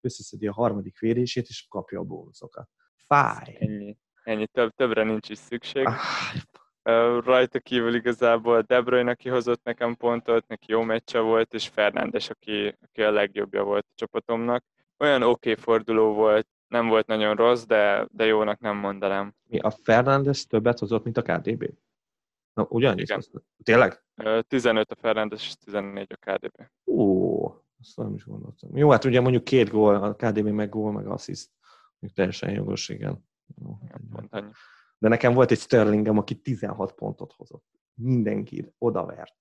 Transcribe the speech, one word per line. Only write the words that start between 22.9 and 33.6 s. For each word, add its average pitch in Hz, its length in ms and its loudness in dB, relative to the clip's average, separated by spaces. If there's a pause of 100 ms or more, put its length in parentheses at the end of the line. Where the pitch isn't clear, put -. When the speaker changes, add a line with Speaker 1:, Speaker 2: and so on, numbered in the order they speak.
Speaker 2:
Igen. - 160 -4
Speaker 1:
hozott? - 280 -14 (180)
Tényleg? 113 400 4 (120)
Speaker 2:
Ö, 110 320 0
tizenöt 117 440 2
a - 40 -10
Fernandes, 107 520 -4
és - 80 -14
tizennégy 101 640 -10
a 98 120 -8
K 95 40 -2
D - 160 -8
B. - 380 -14
Speaker 1:
Ó, 92 560 2 (340)
azt - 160 -20
nem 107 180 -8
is 104 120 -14
gondoltam. - 520 -14
Jó, 147 120 6
hát 123 160 6
ugye 127 140 4
mondjuk 123 240 2
két 120 260 4
gól, 107 260 6
a 101 200 -2
K - 100 -6
D 107 180 0
B 107 40 0
meg 104 220 -2
gól, 107 220 -6
meg 101 160 -8
assziszt. - 440 -10 (480)
Még - 140 -14
teljesen 95 380 -2
jogos, 101 380 -6
igen. - 360 -10 (360)